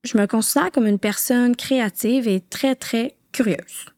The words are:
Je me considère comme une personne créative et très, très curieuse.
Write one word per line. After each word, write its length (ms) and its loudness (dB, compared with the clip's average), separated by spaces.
Je 140 -4
me 80 4
considère 440 0
comme 160 2
une 120 2
personne 580 2
créative 720 0
et 120 2
très, 340 -2
très 420 -4
curieuse. 540 -4